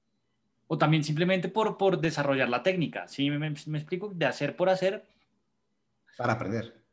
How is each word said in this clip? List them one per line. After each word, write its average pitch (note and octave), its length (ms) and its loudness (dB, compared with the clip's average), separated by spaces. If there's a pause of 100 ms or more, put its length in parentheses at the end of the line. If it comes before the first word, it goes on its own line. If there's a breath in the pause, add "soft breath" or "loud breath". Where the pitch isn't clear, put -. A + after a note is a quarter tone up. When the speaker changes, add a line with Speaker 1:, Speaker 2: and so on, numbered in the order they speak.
(680)
Speaker 1:
o D#3+ 100 -2
también D#3 280 4
simplemente F3 440 0
por, A3 280 0
por F#3 240 2
desarrollar C#3 480 2
la A#2+ 140 0
técnica, D#3 440 0
¿sí? C#3+ 220 -2
¿Me, D3 100 -2
me, D3+ 140 -4 (140)
me D3+ 100 -4
explico? F#3 360 -6
De E3 120 0
hacer C3+ 300 -2
por F3+ 140 2
hacer. F#3 360 0 (1120)
Speaker 2:
Para A#2+ 160 0
aprender. A2+ 480 -6 (120)